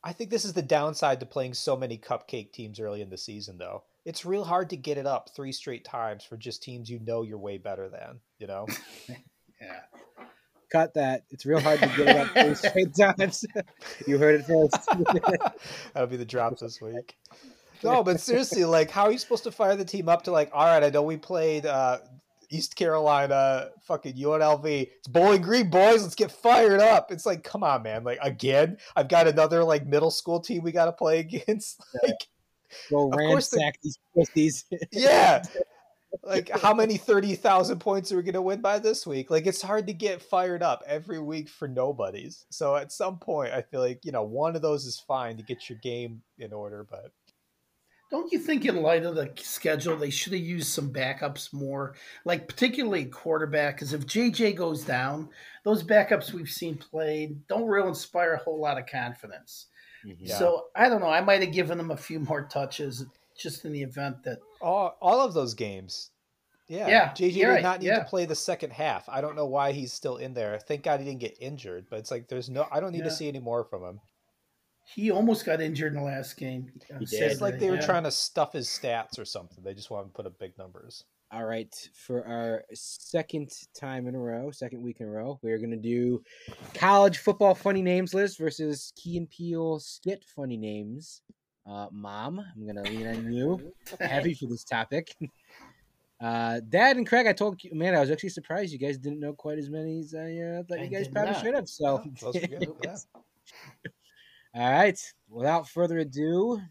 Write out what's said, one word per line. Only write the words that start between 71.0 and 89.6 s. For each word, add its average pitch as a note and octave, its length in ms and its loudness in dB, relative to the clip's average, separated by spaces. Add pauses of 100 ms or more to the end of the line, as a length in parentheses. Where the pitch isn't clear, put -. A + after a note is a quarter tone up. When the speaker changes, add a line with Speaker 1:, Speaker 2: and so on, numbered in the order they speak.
Speaker 1:
he C#3 60 -10
didn't C3 140 -10
get A2 200 -8
injured, A#2+ 500 -12
but A2 80 -10
it's A2 140 -12
like, B2 160 -10
there's B2+ 200 -10
no, C#3 220 -4
I C#3+ 80 -2
don't F3+ 140 -6
need E3 100 -6
to E3 40 -6
Speaker 2:
Yeah. D3+ 40 -4
Speaker 1:
see D#3 180 -8
any C3+ 120 -8
more A#2 240 -4
from F#2 180 -10
him. F2+ 180 -14 (880)
Speaker 2:
He G#3+ 220 -4
almost A3 340 2
got D#3+ 160 0
injured D3+ 340 -4
in C#3+ 40 -6
the C#3+ 60 -6
last C#3 320 -8
game. B2+ 360 -10 (160)
Speaker 3:
He C#3+ 60 -20
Speaker 2:
Uh, C3+ 60 -16
Speaker 3:
did. G#3+ 220 -4 (100)
Speaker 1:
It's - 80 -4
like G3 180 -2
they F#3+ 120 0
were F#3 60 2
Speaker 2:
Yeah. D3+ 100 -2
Speaker 1:
trying F3 180 2
to D3 80 -2
stuff - 400 -2
his B2+ 160 -8
stats - 500 -6
or G#2+ 60 -12
something. F2 400 -14
They G2 100 -10
just G#2 160 -18
wanted G2+ 180 -10
to F#2 40 -20
put G2+ 140 -12
up F2+ 120 -16
big F#2+ 200 -16
numbers. F#2+ 460 -20 (280)
Speaker 3:
All A2+ 120 -8
right, A2+ 300 -8 (180)
for B2 320 -8
our A#2 480 -6
second - 800 -8 (240)
time C3 320 -10
in B2 80 -8
a C3 60 -8
row, A#2+ 320 -8
second B2 300 -12
week A#2+ 180 -10
in A2+ 60 -10
a G#2 40 -10
row, A#2 320 -10
we're A2+ 160 -4
gonna A2+ 180 -6
do A#2+ 460 -2 (520)
college G3+ 440 6
football G3+ 380 4
funny G3 260 0
names F3+ 320 0
list G3 240 -2
versus D3+ 560 -4
Key F3 240 -8
and E3+ 100 -8
Peele E3 520 -6